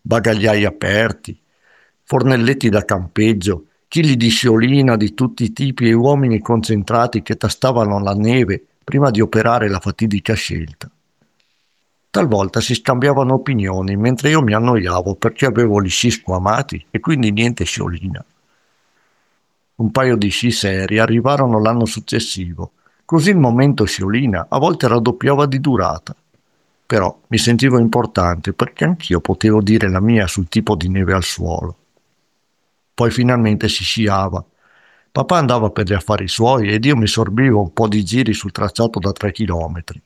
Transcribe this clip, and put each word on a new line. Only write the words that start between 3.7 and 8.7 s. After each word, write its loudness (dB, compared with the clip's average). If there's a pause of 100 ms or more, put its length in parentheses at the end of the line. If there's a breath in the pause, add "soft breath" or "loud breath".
chili 2
di 2
sciolina 2
di -2
tutti -2
i -4
tipi -2
e 4
uomini 2
concentrati 0
che -6
tastavano 0
la -2
neve 0 (220)